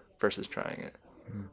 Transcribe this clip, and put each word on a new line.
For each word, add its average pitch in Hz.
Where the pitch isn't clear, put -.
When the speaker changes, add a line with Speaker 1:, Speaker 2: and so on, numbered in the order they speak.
Speaker 1:
versus -
trying -
it. -
Speaker 2:
Mm. 101